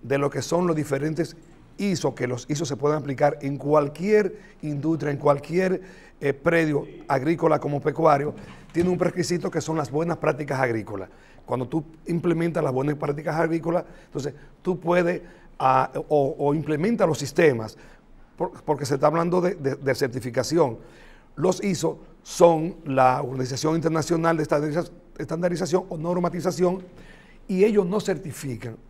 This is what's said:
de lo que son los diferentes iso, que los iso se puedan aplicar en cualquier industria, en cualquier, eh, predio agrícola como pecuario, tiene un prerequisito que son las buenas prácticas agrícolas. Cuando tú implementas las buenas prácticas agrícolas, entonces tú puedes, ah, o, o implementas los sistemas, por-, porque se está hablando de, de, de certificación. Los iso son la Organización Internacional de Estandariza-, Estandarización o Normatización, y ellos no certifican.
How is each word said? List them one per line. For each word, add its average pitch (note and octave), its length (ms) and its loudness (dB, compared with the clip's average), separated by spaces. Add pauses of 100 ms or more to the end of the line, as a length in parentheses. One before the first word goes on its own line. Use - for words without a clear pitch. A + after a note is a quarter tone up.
de C3+ 160 -2
lo C#3+ 120 0
que C#3 120 -6
son F3 260 0
los E3 80 2
diferentes D3+ 600 -2 (420)
iso, F3 360 0
que B2+ 140 -4
los B2 200 -6
iso D#3 180 -4
se C3+ 100 -4
puedan D3 240 0
aplicar C#3+ 420 0
en C#3 160 -4
cualquier D3+ 800 2 (240)
industria, D3 500 -2
en C#3+ 60 -4
cualquier, E3+ 640 0 (400)
eh, C#3 120 0
predio D#3 520 2 (220)
agrícola D3+ 500 0
como C#3+ 240 -2
pecuario, D3 540 2 (360)
tiene F3 180 2
un F3+ 80 2
prerequisito F3 520 -2
que D#3+ 120 -4
son D#3+ 160 -2
las D3 120 -2
buenas D#3+ 280 -2
prácticas C#3 420 -2
agrícolas. G#2+ 500 -2 (360)
Cuando B2 220 -2
tú D#3 160 -2 (220)
implementas E3 580 0
las C#3+ 80 0
buenas C#3 240 0
prácticas D3+ 400 -4
agrícolas, E3 500 0 (200)
entonces C#3+ 300 -8 (260)
tú F3+ 180 -2
puedes, F3 420 2 (360)
ah, C3 320 4 (200)
o, D3 280 4
o D3 160 2
implementas D#3+ 540 0
los D#3+ 100 0
sistemas, C3 580 2 (640)
por-, - 140 -2 (120)
porque C#3+ 220 -2
se B2+ 100 -2
está C#3 120 2
hablando E3+ 340 2
de, F3+ 140 0
de, C3+ 200 -2
de C3+ 200 0
certificación. B2+ 840 0 (580)
Los F3+ 280 0
iso D#3+ 360 -2 (220)
son E3+ 540 4 (100)
la C3 360 4
Organización C3+ 540 -2
Internacional E3 640 0
de D3+ 60 0
Estandariza-, D3+ 480 -2 (260)
Estandarización F3 720 -2
o F3 80 -8
Normatización, F3 840 -2 (640)
y F#3+ 160 4
ellos G#3 220 4
no F3+ 140 0
certifican. B2 800 -6 (120)